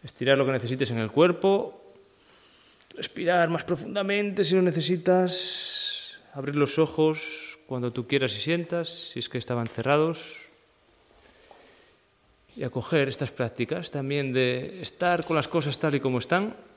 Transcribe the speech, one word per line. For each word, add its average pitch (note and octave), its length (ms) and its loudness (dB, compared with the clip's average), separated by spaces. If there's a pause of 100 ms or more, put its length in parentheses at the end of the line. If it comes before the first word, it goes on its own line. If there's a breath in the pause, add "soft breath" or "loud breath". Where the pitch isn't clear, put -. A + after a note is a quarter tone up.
Estirar C3+ 360 2
lo C3+ 80 4
que C3+ 60 2
necesites B2 380 -2
en A#2 100 -2
el A2 120 -2
cuerpo, F3 720 4 (1120 soft breath)
respirar E3+ 540 0
más E3 140 -2
profundamente G3 800 -2
si E3 120 2
lo F#3+ 80 6
necesitas, F3+ 1600 0 (140)
abrir C#3+ 240 -4
los C#3+ 220 2
ojos D#3 880 0
cuando B2 260 -2
tú A#2+ 140 -6
quieras C3+ 260 2
y - 80 -6
sientas, E3+ 480 -2
si - 300 -10
es A#2+ 100 -6
que - 80 -8
estaban A#2+ 320 -2
cerrados, D3+ 800 0 (2000 loud breath)
y D#3+ 80 -6
acoger C#3 460 0
estas C3 220 -4
prácticas C3 580 -4
también C#3 420 -2
de B2+ 480 0
estar F3 460 0
con D#3+ 100 2
las D3 100 2
cosas D3 320 -2
tal D3+ 160 0
y C3+ 60 2
como B2+ 200 0
están G3 560 -2